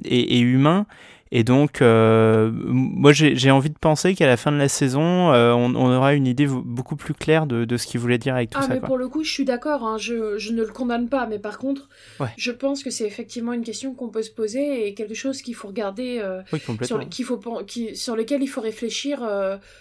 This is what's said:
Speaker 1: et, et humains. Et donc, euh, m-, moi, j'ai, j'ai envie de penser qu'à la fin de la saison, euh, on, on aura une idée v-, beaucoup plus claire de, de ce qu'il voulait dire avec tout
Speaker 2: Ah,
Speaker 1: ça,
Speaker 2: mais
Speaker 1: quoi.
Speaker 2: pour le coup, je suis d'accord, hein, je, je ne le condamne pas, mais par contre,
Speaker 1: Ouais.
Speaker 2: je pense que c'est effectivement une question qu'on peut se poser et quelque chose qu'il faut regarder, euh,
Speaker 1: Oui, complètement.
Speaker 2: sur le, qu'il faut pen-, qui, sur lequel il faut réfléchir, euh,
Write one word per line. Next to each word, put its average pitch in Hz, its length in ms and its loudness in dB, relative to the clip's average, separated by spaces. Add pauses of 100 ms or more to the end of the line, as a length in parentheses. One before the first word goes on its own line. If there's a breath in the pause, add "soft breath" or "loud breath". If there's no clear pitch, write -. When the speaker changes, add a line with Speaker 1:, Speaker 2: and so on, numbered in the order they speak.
Speaker 1:
et, 123 320 2
et - 20 4
humains. 139 480 4 (440 loud breath)
Et 120 140 2
donc, 135 380 2
euh, 113 640 6
m-, 113 60 -4 (180)
moi, 131 400 6
j'ai, 143 240 4
j'ai 131 140 4
envie 135 180 4
de 151 100 -10
penser 165 360 2
qu'à 175 120 2
la 123 120 6
fin - 120 -2
de 147 60 2
la 143 140 2
saison, 160 600 2
euh, 120 220 6
on, 120 220 2
on 127 200 4
aura 135 200 4
une 139 120 2
idée 127 200 2
v-, 131 180 -2
beaucoup 123 320 -8
plus - 160 -8
claire 156 340 0
de, 117 200 0
de 120 100 -2
ce 120 100 -4
qu'il 120 140 -4
voulait 120 160 2
dire 127 180 -2
avec 120 140 0
tout 269 100 -6
Speaker 2:
Ah, 277 40 0
Speaker 1:
ça, 262 100 0
Speaker 2:
mais 262 60 0
Speaker 1:
quoi. - 80 -8
Speaker 2:
pour 262 100 0
le 254 120 -4
coup, 302 160 -4
je 302 60 -6
suis 277 140 -2
d'accord, 262 400 -2
hein, 220 140 -4
je, 220 400 -4
je 214 140 -8
ne 226 100 0
le 220 60 -4
condamne 240 420 -4
pas, 254 160 0
mais 214 120 -6
par 208 200 -10
contre, 277 320 -6 (280 soft breath)
Speaker 1:
Ouais. 135 100 -4 (100)
Speaker 2:
je 247 120 -6
pense 277 320 -4
que 269 60 -8
c'est 233 180 -6
effectivement 233 460 -8
une 240 100 -4
question 233 300 -10
qu'on 247 160 -10
peut 220 140 -6
se 220 80 -10
poser 233 580 -4
et 202 60 -10
quelque 208 180 -8
chose 269 300 -6
qu'il 233 120 -12
faut 214 140 -16
regarder, 220 500 -6
euh, 190 220 -6 (100)
Speaker 1:
Oui, 156 100 -4
complètement. 120 260 -6
Speaker 2:
sur 233 100 -4
le, - 80 -6
qu'il - 220 -8
faut 240 100 -4
pen-, 220 300 -10
qui, 226 280 -10
sur 220 220 -8
lequel 254 260 -2
il 269 60 -4
faut 262 140 -8
réfléchir, 233 600 -6
euh, 196 360 -4 (220 soft breath)